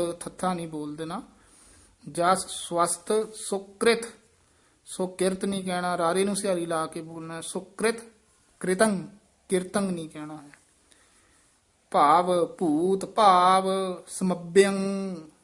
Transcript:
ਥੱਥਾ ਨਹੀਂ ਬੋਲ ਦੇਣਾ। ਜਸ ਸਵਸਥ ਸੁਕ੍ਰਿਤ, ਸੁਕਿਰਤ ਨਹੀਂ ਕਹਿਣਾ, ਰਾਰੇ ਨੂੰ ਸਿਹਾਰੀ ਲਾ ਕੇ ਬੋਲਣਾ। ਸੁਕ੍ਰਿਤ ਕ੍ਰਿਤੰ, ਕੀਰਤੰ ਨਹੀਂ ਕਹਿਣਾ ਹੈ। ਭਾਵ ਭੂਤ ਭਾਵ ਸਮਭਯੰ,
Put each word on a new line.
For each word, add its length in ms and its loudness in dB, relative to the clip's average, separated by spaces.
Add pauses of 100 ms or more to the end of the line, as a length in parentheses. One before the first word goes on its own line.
(200)
ਥੱਥਾ 340 -4
ਨਹੀਂ 140 -6
ਬੋਲ 280 -10
ਦੇਣਾ। 260 -10 (920)
ਜਸ 380 2
ਸਵਸਥ 640 -2 (220)
ਸੁਕ੍ਰਿਤ, 720 -2 (800)
ਸੁਕਿਰਤ 600 -2
ਨਹੀਂ 180 -4
ਕਹਿਣਾ, 340 -2
ਰਾਰੇ 280 2
ਨੂੰ 100 0
ਸਿਹਾਰੀ 300 -2
ਲਾ 200 -2
ਕੇ 160 -10
ਬੋਲਣਾ। 400 -12
ਸੁਕ੍ਰਿਤ 540 -4 (640)
ਕ੍ਰਿਤੰ, 480 0 (420)
ਕੀਰਤੰ 340 0
ਨਹੀਂ 260 -6
ਕਹਿਣਾ 280 -12
ਹੈ। 140 -20 (1400)
ਭਾਵ 540 4
ਭੂਤ 600 0
ਭਾਵ 600 6 (400)
ਸਮਭਯੰ, 680 2 (680)